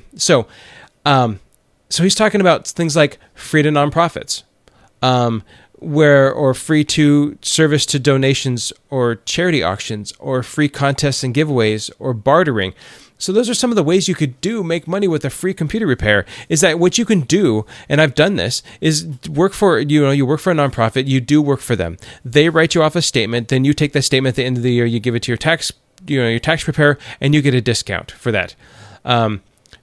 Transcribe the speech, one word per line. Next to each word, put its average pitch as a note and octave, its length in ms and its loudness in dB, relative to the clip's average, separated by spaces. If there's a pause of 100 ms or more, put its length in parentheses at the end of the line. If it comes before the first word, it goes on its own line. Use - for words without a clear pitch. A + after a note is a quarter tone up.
(160)
So, C3 300 2 (580)
um, B2 360 2 (500)
so E3 120 -2
he's G3 120 2
talking G#3 260 0
about F3 260 2
things D#3+ 280 -4
like D3+ 240 2 (160)
free - 280 -2
to D3+ 80 2
nonprofits, D3+ 720 -2 (580)
um, A#2+ 400 0 (360)
where, C#3+ 540 4
or C3 220 0
free D3+ 300 0
to D3 580 2
service D3+ 440 0
to D3 120 -2
donations C3 720 0 (180)
or A#2+ 260 -2
charity D#3+ 460 -2
auctions G#2 560 -6
or C3 240 -4
free D3 260 -2
contests C#3 560 -2
and B2 100 -4
giveaways A#2 640 0
or C3 160 -4
bartering. A#2 600 0 (440)
So - 140 -6
those A3 160 0
are A#3+ 60 -2
some A#3+ 180 -2
of A3 40 -2
the F#3+ 60 2
ways E3+ 240 0
you F#3 80 -2
could C#3 260 -4
do, A3 220 -4
make E3 240 -4
money F#3+ 220 -2
with D#3 160 -2
a C#3 60 -4
free F#3 240 -4
computer F#3+ 340 -2
repair, G#2+ 360 2 (240)
is E3 120 0
that E3+ 180 2
what F3 200 2
you A#3+ 60 0
can G3 180 2
do, B2+ 440 0 (220)
and C#3+ 120 2
I've D3+ 140 2
done F3 220 2
this, G2+ 260 -4 (180)
is D#3+ 280 0 (200)
work D#3+ 260 0
for, E3+ 260 2
you D3 220 2
know, C3+ 100 2
you C#3 120 2
work D3 140 0
for F#3 140 0
a - 20 0
nonprofit, C3+ 540 0
you C3 120 2
do C#3+ 220 2
work C#3 180 0
for - 140 -4
them. F2+ 220 -4 (280)
They D3 240 4
write E3 280 2
you E3 60 4
off D3+ 120 2
a E3+ 80 -2
statement, A#2 460 -2
then C3 160 2
you C#3+ 80 4
take D3 220 -2
that C#3+ 80 0
statement C3 320 0
at - 20 -16
the C3 80 0
end B2+ 120 -2
of A#2+ 60 -4
the B2 100 0
year, A#2+ 140 2
you A#2 140 -2
give A#2 160 -2
it A2+ 60 -6
to B2 100 -4
your A2+ 60 -4
tax, D#3+ 340 -2 (340)
you C#3 160 -2
know, A#2 60 0
your A2+ 100 0
tax D#3 240 -2
preparer, D3 340 2 (240)
and D3 140 2
you D3+ 80 4
get C3 120 2
a B2 60 2
discount G#2 520 -4
for - 180 -8
that. F#2 240 -2 (500)
Um, A2+ 380 0 (400)